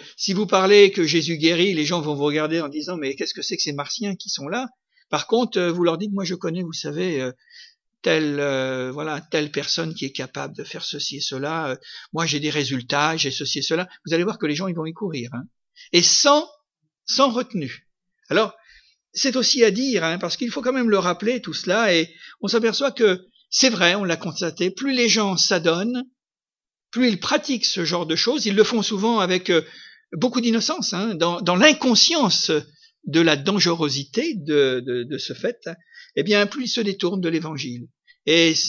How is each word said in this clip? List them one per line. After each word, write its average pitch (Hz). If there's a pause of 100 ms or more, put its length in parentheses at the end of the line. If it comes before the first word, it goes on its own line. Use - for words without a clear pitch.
(160)
si -
vous 202
parlez 196
que 196
Jésus 156
guérit, 170
les 151
gens 170
vont 147
vous 143
regarder 151
en 151
disant, « 151
Mais 139
qu'est-ce -
que -
c'est 170
que 165
ces 151
martiens 180
qui -
sont 139
là ? » 240 (420)
Par 147
contre, 233
euh, 175
vous 175
leur 165
dites, « 208
Moi, 196
je 175
connais, 175
vous 165
savez, 156
euh, 127 (760)
telle, 156
euh, 131
voilà, 156
telle 151
personne 156
qui -
est 135
capable 139
de -
faire -
ceci -
et 143
cela. 147
Euh, 131 (360)
moi, 165
j'ai 147
des 151
résultats, 143
j'ai 143
ceci 139
et -
cela. » 175 (180)
Vous 160
allez 165
voir 185
que -
les 147
gens, 185
ils 170
vont 160
y 160
courir, 151
hein. 135 (480)
Et 175
sans, 294 (600)
sans 269
retenue. 214 (400)
Alors, 202 (600)
c'est 254
aussi 247
à 214
dire, 220
hein, 165
parce 175
qu'il 240
faut 294
quand 254
même 247
le 202
rappeler, 190
tout 156
cela, 202
et 165 (280)
on 202
s'aperçoit 233
que 190 (220)
c'est -
vrai, 180
on 202
l'a 170
constaté, 170
plus 269
les 240
gens 202
s'adonnent, 185 (840)
plus 247
ils 196
pratiquent 294
ce 180
genre 160
de 160
choses, 233
ils 202
le 208
font 220
souvent 220
avec, 180
euh, 165 (500)
beaucoup 240
d'innocence, 233
hein, 202
dans, 170
dans 175
l'inconscience 262 (560)
de 156
la 160
dangerosité 170
de, 143
de, 123
de 127
ce -
fait, -
hein, 165 (420)
eh -
bien, 202
plus 254
ils 233
se -
détournent 196
de 170
l'évangile. 151 (380)
Et 165 (140)